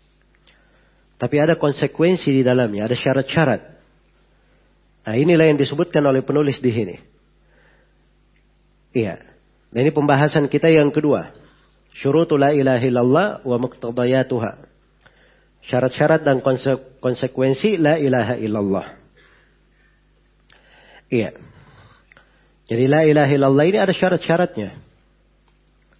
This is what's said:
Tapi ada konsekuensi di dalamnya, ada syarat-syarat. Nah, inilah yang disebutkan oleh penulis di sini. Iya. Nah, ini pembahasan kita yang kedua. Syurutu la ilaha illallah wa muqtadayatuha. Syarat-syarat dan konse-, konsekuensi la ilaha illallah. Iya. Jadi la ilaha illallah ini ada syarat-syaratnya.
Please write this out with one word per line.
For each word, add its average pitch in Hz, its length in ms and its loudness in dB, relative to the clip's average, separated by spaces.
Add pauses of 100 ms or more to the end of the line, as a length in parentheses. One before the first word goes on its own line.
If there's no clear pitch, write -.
(1200)
Tapi 120 180 -4
ada 160 220 2
konsekuensi 151 720 -2
di 135 100 2
dalamnya, 113 460 0
ada 123 80 -2
syarat-syarat. 135 680 -2 (1400)
Nah, 110 100 -8
inilah 160 380 4
yang 143 80 0
disebutkan 139 480 -2
oleh 131 160 0
penulis 143 340 -2
di 123 140 -2
sini. 98 240 -6 (2000)
Iya. 101 240 -4 (540)
Nah, 113 100 -2
ini 151 80 2
pembahasan 147 560 0
kita 165 240 2
yang 147 160 4
kedua. 139 480 -2 (560)
Syurutu 156 480 0
la 143 160 2
ilaha 131 300 2
illallah 127 400 2 (180)
wa 120 160 -2
muqtadayatuha. 123 920 -2 (1120)
Syarat-syarat 151 600 0
dan 131 160 0
konse-, 131 400 -2 (220)
konsekuensi 131 760 -2
la 160 240 2
ilaha 123 360 0
illallah. 104 500 -4 (2250)
Iya. 113 240 -2 (1300)
Jadi 117 240 -2
la 156 160 4
ilaha 147 280 4
illallah 139 360 4
ini 202 120 0
ada 190 120 0
syarat-syaratnya. 170 840 -2 (1200)